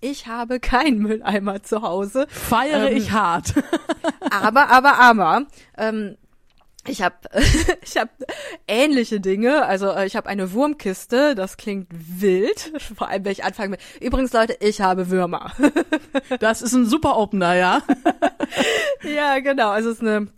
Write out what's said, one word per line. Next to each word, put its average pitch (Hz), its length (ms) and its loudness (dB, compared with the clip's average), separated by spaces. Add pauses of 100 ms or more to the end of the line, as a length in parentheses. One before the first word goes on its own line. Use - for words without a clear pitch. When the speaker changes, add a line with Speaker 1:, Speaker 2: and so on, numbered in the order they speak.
Speaker 1:
Ich 269 260 -8
habe 240 320 -6
keinen 254 400 2
Mülleimer 202 640 -2
zu 214 180 -4
Hause. 202 480 -4
Speaker 2:
Feiere 269 640 0
Speaker 1:
Ähm, 233 60 0
Speaker 2:
ich 202 140 -2
hart. 180 420 0 (420)
<laughs> - 340 -6 (120)
Speaker 1:
aber, 220 280 4
aber, 254 300 6
aber, 226 480 6 (300)
ähm, 220 400 -6 (680)
ich 269 140 -6
hab, - 260 -4 (280)
<laughs> 330 280 0
ich - 140 -6
hab - 120 -2 (580)
ähnliche 240 520 2
Dinge. 220 460 0
Also, 196 240 0
äh, 190 160 -2
ich 190 100 -6
hab 214 120 -6
eine 190 260 -6
Wurmkiste. 269 840 0
Das 190 220 -8
klingt 196 340 -8
wild. 185 800 -2 (100)
<laughs> - 140 -14
Vor - 140 -6
allem, 196 160 -4
wenn 202 80 -4
ich - 100 -10
anfange 196 260 -6
mit, 190 100 -8 (220)
übrigens, 247 320 -2
Leute, 220 260 2
ich 214 220 0
habe 185 280 0
Würmer. 180 480 -2
<laughs> - 40 0 (800)
Speaker 2:
Das 220 220 0
ist 240 120 -4
ein 247 120 6
super 277 320 2
Opener, 190 380 0
ja. 180 320 2
<laughs> - 1160 -2
Speaker 1:
Ja, 294 360 0
genau. 269 300 0
Also, 220 220 -2
es 226 60 -6
ist - 40 -10
eine 214 260 -2 (100)